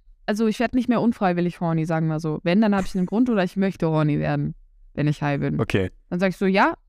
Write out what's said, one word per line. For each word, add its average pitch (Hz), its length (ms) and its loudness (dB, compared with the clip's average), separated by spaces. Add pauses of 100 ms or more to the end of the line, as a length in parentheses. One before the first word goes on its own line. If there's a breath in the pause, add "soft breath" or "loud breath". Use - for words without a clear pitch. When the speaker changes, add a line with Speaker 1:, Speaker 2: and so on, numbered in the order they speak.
(260)
Speaker 1:
also 220 220 0
ich 208 100 -2
werd 240 160 -2
nicht 247 140 0
mehr 226 120 2
unfreiwillig 175 600 0
horny, 165 260 0
sagen 160 220 -2
wir 156 100 -2
so. 156 240 -4
Wenn, 175 180 2
dann 208 140 4
hab 190 100 0
ich - 120 -6
einen 180 100 0
Grund 240 240 0
oder 196 140 2
ich 185 120 -4
möchte 190 320 0
horny 151 300 2
werden, 147 380 -2 (380)
wenn 151 120 -2
ich 147 160 -2
high 143 160 -2
bin. 143 220 -2
Speaker 2:
Okay. 98 320 0 (160)
Speaker 1:
Dann 175 100 -4
sag 185 120 2
ich 175 60 -8
so, 196 100 -2
"Ja, 214 280 4 (140)